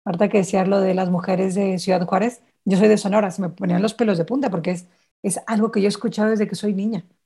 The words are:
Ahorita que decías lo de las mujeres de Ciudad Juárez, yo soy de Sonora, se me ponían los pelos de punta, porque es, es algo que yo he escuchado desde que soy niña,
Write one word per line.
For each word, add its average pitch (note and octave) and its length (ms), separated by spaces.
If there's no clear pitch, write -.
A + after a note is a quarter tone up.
Ahorita G3 240
que G#3+ 100
decías F#3+ 280
lo G3+ 120
de F#3+ 140
las F#3 160
mujeres F3+ 460
de G3 240
Ciudad F3+ 260
Juárez, G3 360
yo F#3+ 120
soy G#3 100
de G#3+ 100
Sonora, G3+ 340
se G3+ 100
me F3+ 80
ponían F3 320
los G#3+ 120
pelos G#3+ 240
de E3 80
punta, C4 240
porque F3 220
es, F3+ 160
es G3 240
algo A3 240
que G#3 100
yo G3 60
he - 20
escuchado G#3+ 400
desde G#3+ 180
que F#3+ 80
soy G#3 180
niña, G3 320